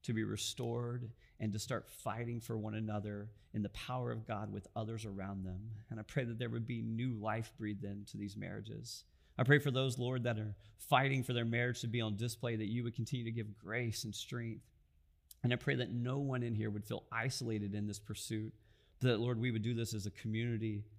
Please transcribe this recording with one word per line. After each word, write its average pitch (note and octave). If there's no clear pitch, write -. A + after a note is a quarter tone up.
to A#2+
be A2
restored, A#2+
and G#2+
to G#2+
start -
fighting A#2
for A2+
one G#2+
another G#2
in G#2+
the G2+
power B2+
of A2+
God G#2+
with G2+
others A2
around G2
them. F#2+
And A2+
I G#2+
pray -
that A#2
there A#2+
would A#2
be A#2
new A2+
life A2
breathed G#2
into G2+
these G2+
marriages. G#2+
I B2+
pray C#3
for C#3
those, B2+
Lord, B2
that A#2
are G#2
fighting C3+
for B2+
their A#2
marriage A#2+
to B2
be A#2
on G#2+
display, A#2
that A2
you A#2
would A#2
continue A#2+
to A2+
give G#2+
grace A2
and G#2
strength. A#2
And A#2+
I B2
pray C#3
that B2
no B2
one C3
in A2+
here A2
would G#2+
feel -
isolated A2+
in G#2
this G2+
pursuit, A2
that, A#2+
Lord, A#2+
we B2
would A2
do A#2+
this A2+
as G2+
a G2+
community A2